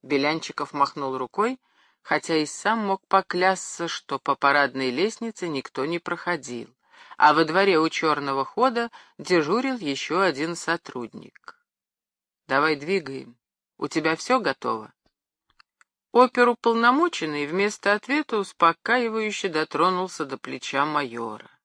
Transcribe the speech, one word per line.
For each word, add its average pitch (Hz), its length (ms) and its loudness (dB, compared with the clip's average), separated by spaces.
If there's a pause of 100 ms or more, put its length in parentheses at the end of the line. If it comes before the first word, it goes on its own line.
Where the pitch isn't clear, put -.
Белянчиков 147 680 -2
махнул 139 440 -2
рукой, 202 420 -2 (440)
хотя 160 340 -2
и 151 100 2
сам 214 400 -2
мог 190 200 -2
поклясться, 185 840 0
что - 300 -8
по 139 160 0
парадной 135 560 2
лестнице 202 580 -4
никто 139 360 -6
не 170 140 -4
проходил, 156 760 -6 (420)
а 151 180 6
во 160 100 6
дворе 180 340 4
у 160 100 2
чёрного 143 560 0
хода 233 460 0 (280)
дежурил 185 580 0
ещё 156 440 -4
один 165 360 0
сотрудник. - 1000 -8 (920)
«Давай 147 280 2
двигаем. 139 600 -6 (400)
У 147 100 -6
тебя 160 280 0
всё 247 240 0
готово?» 117 520 -4 (1200)
Оперуполномоченный 240 1300 4
вместо 202 460 0
ответа 247 460 -2
успокаивающе 214 1120 0
дотронулся 165 760 0
до 135 140 -8
плеча 135 460 -4
майора. 117 680 -6 (140)